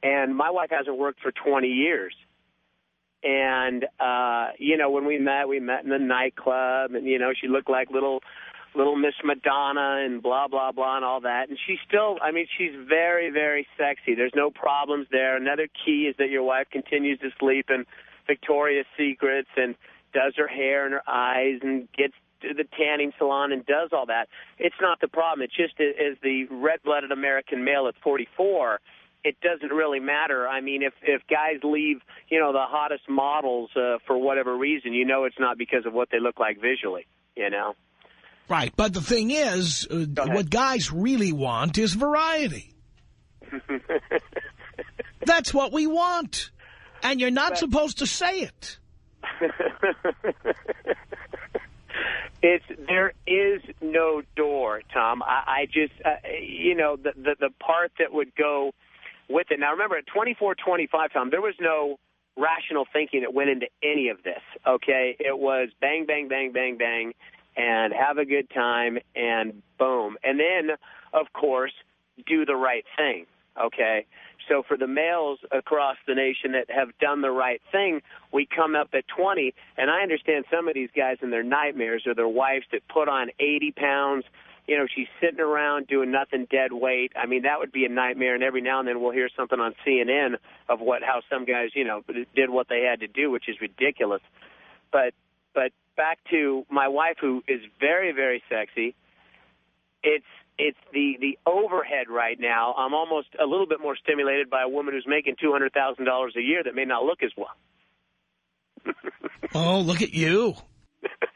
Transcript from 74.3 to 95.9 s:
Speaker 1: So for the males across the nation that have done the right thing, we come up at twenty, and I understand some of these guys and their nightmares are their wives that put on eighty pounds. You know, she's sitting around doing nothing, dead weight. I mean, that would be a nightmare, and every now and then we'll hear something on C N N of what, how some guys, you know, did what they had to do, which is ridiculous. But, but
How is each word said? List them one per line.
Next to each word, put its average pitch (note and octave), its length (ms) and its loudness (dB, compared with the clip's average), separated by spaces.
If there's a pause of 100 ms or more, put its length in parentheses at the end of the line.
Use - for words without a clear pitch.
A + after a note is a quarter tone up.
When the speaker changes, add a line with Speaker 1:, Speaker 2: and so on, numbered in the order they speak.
Speaker 1:
So C#3+ 180 4
for D3 80 2
the C3 120 -2
males D3+ 520 0 (140)
across C3+ 420 2 (100)
the C3+ 100 0
nation C3 360 0
that B2+ 180 -2
have C3 200 0 (100)
done C#3+ 220 2
the C3+ 100 0
right B2+ 300 0 (100)
thing, F#3+ 300 0 (320)
we C#3+ 120 2
come D#3 300 0
up D3 180 0
at C3+ 140 0
twenty, F3+ 460 0 (240)
and C3+ 120 0
I F3 120 2
understand D#3+ 500 0
some E3+ 160 0
of D#3+ 60 -2
these C3 200 -4
guys C3 280 0
and B2 100 -4
their A#2 120 -2
nightmares B2+ 640 -2
are B2 80 0
their A2+ 140 2
wives C3 460 0
that A2 160 -4
put D3+ 180 2
on C3 220 0 (100)
eighty D3 320 0
pounds. C#3 540 0 (420)
You D3 100 2
know, C#3 160 2
she's B2+ 140 -6 (140)
sitting E3 180 0
around D3 480 0
doing C3+ 240 2
nothing, C3+ 400 -2
dead C3 220 2
weight. B2+ 480 -2
I B2 40 -2
mean, B2 180 0
that D3 160 0
would E3+ 120 -6
be C3 140 0
a A#2+ 40 0
nightmare, B2+ 460 0
and B2 80 0
every C3 180 0
now C3 180 0
and B2+ 80 -2
then A#2+ 140 -2
we'll A#2+ 120 0
hear B2+ 220 0
something B2+ 260 -2
on A2+ 140 -2 (100)
C C3 160 4
N A#2 80 0
N C3+ 260 2 (320)
of A#2 140 0
what, A#2+ 200 0
how B2+ 280 -2
some C3 160 -4
guys, A#2+ 280 -2
you C3+ 120 0
know, G#2+ 160 -4 (340)
did C3 140 4
what B2+ 180 0
they A#2+ 140 0
had B2 180 2
to A2 80 -8
do, C3+ 240 0
which A#2+ 160 -4
is A2 140 -6
ridiculous. A2+ 600 -2 (720)
But, B2+ 220 2 (400)
but C3 180 0 (240)